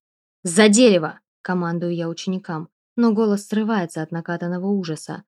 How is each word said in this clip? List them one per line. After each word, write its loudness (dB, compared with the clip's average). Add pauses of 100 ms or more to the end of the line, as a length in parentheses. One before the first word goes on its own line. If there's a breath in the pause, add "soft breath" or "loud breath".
(440)
«За 4
дерево!» 4 (220)
командую -4
я -4
ученикам, -8 (260)
но 2
голос 0
срывается -2
от -8
накатанного -6
ужаса. -6 (120)